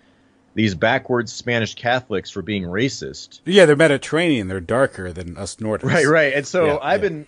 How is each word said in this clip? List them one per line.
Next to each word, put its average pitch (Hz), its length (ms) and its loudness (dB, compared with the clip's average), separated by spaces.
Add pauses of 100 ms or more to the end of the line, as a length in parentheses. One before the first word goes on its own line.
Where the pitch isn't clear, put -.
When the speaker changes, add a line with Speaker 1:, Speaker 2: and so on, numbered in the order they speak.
(540)
Speaker 1:
these 110 200 0
backwards 120 580 -2
Spanish 117 420 -4
Catholics 120 560 -4
for 98 100 -8
being 98 240 -4
racist. 90 800 -6
Speaker 2:
Yeah, 180 220 8
they're 147 100 6
Mediterranean. 147 720 2
They're 95 120 -4
darker 98 520 -2
than 85 240 -12
us 98 200 -10
Nordics. 107 280 -4
Speaker 1:
Right, 143 220 2
right. 151 280 4
And 143 120 -4
so 180 200 0
Speaker 2:
Yeah, 147 140 0
Speaker 1:
I've 180 220 -2
Speaker 2:
yeah. 202 60 -2
Speaker 1:
been, 151 200 -8